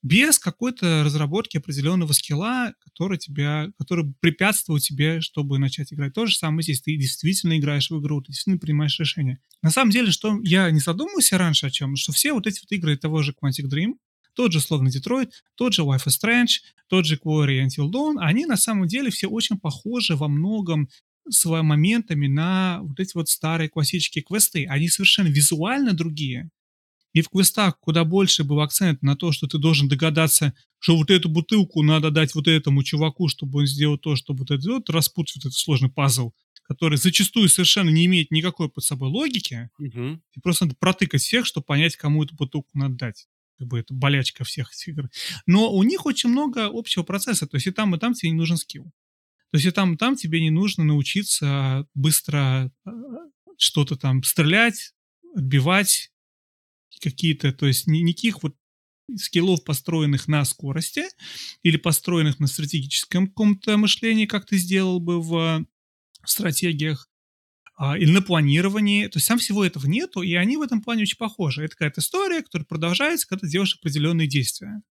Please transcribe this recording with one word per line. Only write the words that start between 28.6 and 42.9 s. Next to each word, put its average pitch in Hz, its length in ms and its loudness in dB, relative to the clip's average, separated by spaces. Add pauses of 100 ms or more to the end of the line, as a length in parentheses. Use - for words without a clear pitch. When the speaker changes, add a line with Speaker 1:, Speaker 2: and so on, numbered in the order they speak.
Speaker 1:
акцент 151 400 0
на 139 160 2
то, 170 160 0
что 147 140 -4
ты 160 100 -4
должен 143 320 4
догадаться, 151 640 2 (260)
что 165 160 4
вот 156 160 2
эту 180 160 4
бутылку 165 560 2
надо 156 260 4
дать 151 260 2
вот 156 120 2
этому 143 360 4
чуваку, 156 440 0
чтобы 139 320 -4
он 143 80 2
сделал 143 300 2
то, 147 180 -2
чтобы 131 240 -4
вот 135 120 -4
это 143 200 -2
вот, 254 180 -4
распутать 160 460 -2
вот 143 120 -16
этот 127 100 -8
сложный 135 320 2
пазл, 127 420 0 (320)
который 151 340 0
зачастую 185 520 4
совершенно 180 400 4
не 160 160 6
имеет 180 260 2
никакой 160 380 -2
под - 160 -10
собой 131 240 -2
логики. 190 680 -4
Speaker 2:
Мгм. 139 460 -8 (140)
Speaker 1:
И - 20 -16
просто 180 260 0
надо 135 140 -2
протыкать 175 420 0
всех, 240 240 0
чтобы - 200 -6
понять, 151 320 0
кому 151 260 0
эту 143 120 -8
бутылку 147 400 -6
надо 135 200 -2